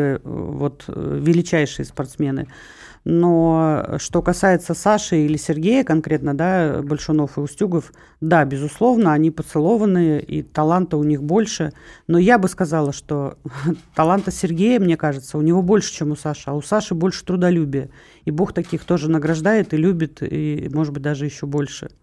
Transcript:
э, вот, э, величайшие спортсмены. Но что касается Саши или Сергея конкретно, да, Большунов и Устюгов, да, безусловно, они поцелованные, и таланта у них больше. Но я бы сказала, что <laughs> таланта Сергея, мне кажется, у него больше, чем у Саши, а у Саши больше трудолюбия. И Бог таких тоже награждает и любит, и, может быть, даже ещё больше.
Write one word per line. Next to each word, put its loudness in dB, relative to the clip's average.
э, -6
вот, -6
э, -6
величайшие 0
спортсмены. -6
Но 2
что -2
касается 2
Саши 2
или 0
Сергея 0
конкретно, 0
да, 0
Большунов -2
и -2
Устюгов, -4
да, 4
безусловно, 2
они 4
поцелованные, 2
и -6
таланта 0
у 0
них 0
больше. 0
Но 4
я 6
бы 0
сказала, -2
что -6
<laughs> -6
таланта 2
Сергея, 0
мне 2
кажется, -4
у 0
него 2
больше, 2
чем -4
у -4
Саши, -8
а -4
у -4
Саши -2
больше -2
трудолюбия. 0
И -2
Бог -2
таких -6
тоже 0
награждает 0
и 2
любит, 0
и, -4
может 0
быть, -8
даже -4
ещё -8
больше. -6